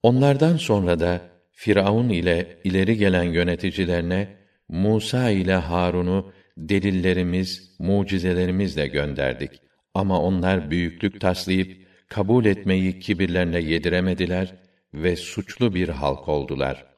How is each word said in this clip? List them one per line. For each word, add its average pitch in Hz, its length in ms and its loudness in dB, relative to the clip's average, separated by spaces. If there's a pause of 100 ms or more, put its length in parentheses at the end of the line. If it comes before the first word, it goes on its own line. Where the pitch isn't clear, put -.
Onlardan 139 540 4
sonra 92 440 0
da 87 200 0 (320)
Firavun 104 560 2
ile 85 560 0
ileri 95 320 2
gelen 95 260 2
yöneticilerine 87 1120 -2 (320)
Musa 110 640 0
ile 95 240 2
Harun'u 90 800 0 (240)
delillerimiz, 92 1200 -2
mucizelerimizle 92 1080 0
gönderdik. 67 640 -4 (440)
Ama 95 280 0
onlar 92 480 0
büyüklük 87 500 -4
taslayıp 92 680 -2 (220)
kabul 110 360 2
etmeyi 95 540 0
kibirlerine 87 600 0
yediremediler 90 920 0 (400)
ve 85 220 0
suçlu - 580 -4
bir 90 140 0
halk 69 400 -4
oldular. 67 580 -2 (120)